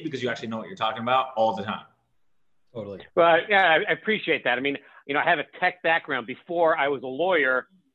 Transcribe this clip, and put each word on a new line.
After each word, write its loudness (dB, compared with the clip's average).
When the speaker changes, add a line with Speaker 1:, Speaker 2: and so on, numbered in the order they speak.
Speaker 1:
because -8
you -2
actually -6
know -6
what -12
you're -14
talking -4
about 0
all 2
the -6
time. -8
Speaker 2:
Totally. -12
Speaker 3:
Well, 6
yeah, 4
I, 2
I 2
appreciate -2
that. 0
I -6
mean, -4
you -6
know, 2
I 2
have 2
a -4
tech -2
background. -2
Before 0
I 2
was -4
a -10
lawyer, 0